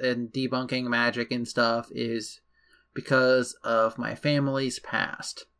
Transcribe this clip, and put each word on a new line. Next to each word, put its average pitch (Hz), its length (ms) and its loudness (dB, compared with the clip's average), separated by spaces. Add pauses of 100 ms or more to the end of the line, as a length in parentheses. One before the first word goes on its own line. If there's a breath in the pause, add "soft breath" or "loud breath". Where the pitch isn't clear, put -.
and 120 300 -2
debunking 127 540 -2
magic 120 460 0
and 120 160 -2
stuff 117 440 0
is 117 480 -4 (540)
because 127 600 4 (100)
of 113 340 2
my 113 180 -6
family's 139 640 0
past. - 640 -6 (140)